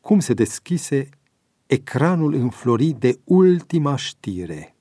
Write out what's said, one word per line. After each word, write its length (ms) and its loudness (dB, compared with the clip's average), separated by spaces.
Cum 200 2
se 140 0
deschise, 720 -4
ecranul 680 0
înflori 640 0
de 260 0
ultima 720 2
știre. 840 -10